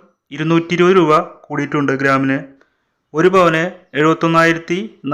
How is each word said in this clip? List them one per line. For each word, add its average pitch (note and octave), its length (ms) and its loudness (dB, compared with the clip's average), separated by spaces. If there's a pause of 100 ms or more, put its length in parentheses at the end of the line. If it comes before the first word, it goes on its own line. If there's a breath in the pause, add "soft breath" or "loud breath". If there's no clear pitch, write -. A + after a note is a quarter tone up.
(360)
ഇരുന്നൂറ്റി E3 440 0
ഇരുപത് F3+ 200 4
രൂപ D#3 220 4 (260)
കൂടിയിട്ടുണ്ട് C#3+ 460 -4 (100)
ഗ്രാമിന്. C3+ 360 0 (800)
ഒരു F3+ 180 2
പവന് E3 260 2 (380)
എഴുപത്തൊന്നായിരത്തി E3 800 0 (320)